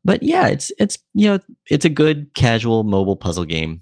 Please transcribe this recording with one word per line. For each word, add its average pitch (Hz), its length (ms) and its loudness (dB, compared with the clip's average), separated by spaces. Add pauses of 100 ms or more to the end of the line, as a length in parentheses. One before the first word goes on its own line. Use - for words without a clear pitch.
but - 160 0
yeah, 339 260 2
it's, - 300 -4
it's, 208 220 -2 (160)
you 208 120 4
know, 196 120 2 (300)
it's 151 160 0
a 165 40 2
good 151 460 0
casual 113 480 2
mobile 98 340 0
puzzle 87 280 -4
game. 80 360 -4